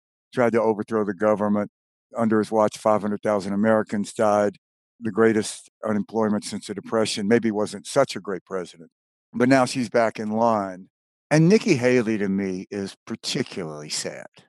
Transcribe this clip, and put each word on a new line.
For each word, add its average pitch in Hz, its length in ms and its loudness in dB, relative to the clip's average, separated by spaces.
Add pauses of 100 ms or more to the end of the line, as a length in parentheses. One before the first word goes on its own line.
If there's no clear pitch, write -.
(340)
tried 120 180 2
to 113 100 2
overthrow 107 440 -2
the 104 80 -2
government. 104 560 0 (480)
Under 110 220 2
his 104 120 -2
watch, 107 280 2
five 107 220 2
hundred 104 200 -6
thousand 101 320 -2
Americans 107 580 0
died. 104 460 2 (420)
The 110 120 -6
greatest 107 580 0 (180)
unemployment 107 560 -2
since - 220 -10
the 107 80 -8
Depression. 107 540 -4
Maybe 113 240 2
wasn't 101 340 -6
such - 300 0
a 110 40 -10
great 92 240 -8
president. 85 460 -10 (420)
But 120 180 2
now 131 160 6
she's 120 240 -4
back 113 300 2
in 107 120 -6
line. 104 580 0 (400)
And 156 180 4
Nikki 208 280 4
Haley, 120 420 2
to 101 100 -2
me, 98 440 -4
is 98 340 -6
particularly 80 840 -8
sad. - 360 -8 (240)